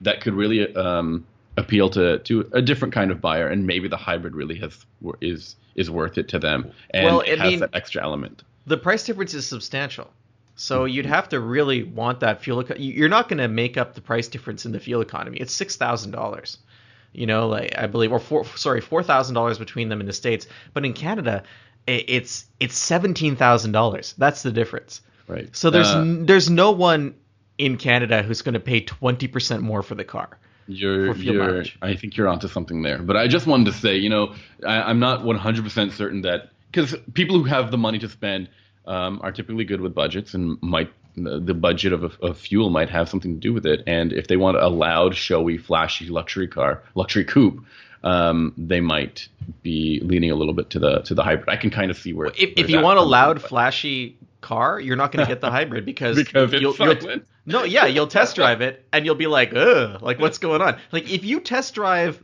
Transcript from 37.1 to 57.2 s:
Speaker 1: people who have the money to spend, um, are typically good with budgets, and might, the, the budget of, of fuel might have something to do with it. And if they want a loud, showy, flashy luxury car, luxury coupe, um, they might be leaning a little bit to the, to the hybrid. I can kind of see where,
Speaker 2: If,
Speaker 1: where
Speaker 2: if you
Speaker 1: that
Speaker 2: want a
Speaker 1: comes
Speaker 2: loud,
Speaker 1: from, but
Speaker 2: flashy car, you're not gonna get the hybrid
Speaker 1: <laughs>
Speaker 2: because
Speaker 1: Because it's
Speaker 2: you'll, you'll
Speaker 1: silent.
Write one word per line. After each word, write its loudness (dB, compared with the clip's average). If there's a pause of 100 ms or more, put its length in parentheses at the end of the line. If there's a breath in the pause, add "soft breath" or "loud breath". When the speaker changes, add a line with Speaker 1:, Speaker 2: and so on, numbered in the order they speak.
Speaker 1:
people 2
who 4
have 0
the 0
money 0
to -6
spend, -6 (360 soft breath)
um, -4
are -6
typically -6
good -4
with -6
budgets, -4
and -4
might, -2 (240)
the, -6
the -2
budget 0
of, -4
of -2
fuel 0
might 0
have 0
something -6
to -10
do -2
with -4
it. 2
And 0
if -4
they 2
want 4
a 4
loud, 2
showy, 0
flashy -2
luxury -6
car, -2 (100)
luxury -2
coupe, 4 (400 loud breath)
um, 2
they 0
might -4 (320)
be -2
leaning 2
a 0
little 0
bit -4
to -4
the, 2
to -8
the 2
hybrid. 0
I 0
can -2
kind -2
of -8
see -10
where, -4
Speaker 2:
If, -6
Speaker 1:
where 2
Speaker 2:
if 2
you 4
Speaker 1:
that 4
Speaker 2:
want 6
a 8
Speaker 1:
comes 2
Speaker 2:
loud, 6
Speaker 1:
from, -14
but -12
Speaker 2:
flashy -2 (240)
car, -2
you're -2
not 0
gonna 2
get -4
the -2
hybrid -2
Speaker 1:
<laughs> -8
Speaker 2:
because -2
Speaker 1:
Because 4
it's 2
Speaker 2:
you'll, 2
you'll 6
Speaker 1:
silent. -8 (200)